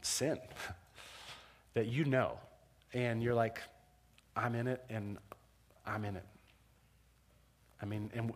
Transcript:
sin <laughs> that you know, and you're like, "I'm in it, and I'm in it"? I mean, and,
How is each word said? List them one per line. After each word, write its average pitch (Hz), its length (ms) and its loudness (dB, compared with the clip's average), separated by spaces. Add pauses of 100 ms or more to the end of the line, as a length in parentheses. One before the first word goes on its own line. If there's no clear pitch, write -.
sin - 380 2 (680)
<laughs> - 680 -16
that 113 140 4
you 139 180 2
know, 127 320 4 (560)
and 120 280 2
you're 120 140 4
like, 113 240 4 (760)
"I'm 120 200 2
in 120 120 0
it, 127 220 0
and 101 280 -4 (680)
I'm 107 200 -2
in 101 100 -2
it"? 87 100 -8 (1600)
I 104 40 -4
mean, 104 300 -2
and, 117 200 0